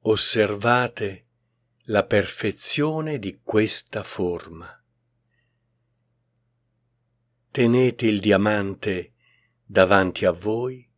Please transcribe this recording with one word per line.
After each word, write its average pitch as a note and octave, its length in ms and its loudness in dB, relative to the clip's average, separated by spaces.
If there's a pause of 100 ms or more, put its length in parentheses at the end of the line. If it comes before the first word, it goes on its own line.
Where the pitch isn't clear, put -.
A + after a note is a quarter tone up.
Osservate G#2+ 1200 0 (600)
la G#2 200 0
perfezione D3 1120 -2
di G2 240 -10
questa - 600 0
forma. E2+ 800 -8 (2750)
Tenete A#2+ 560 2
il G#2+ 140 2
diamante G2+ 920 0 (500)
davanti F#2+ 600 4
a F2+ 60 6
voi A#2+ 560 -6 (100)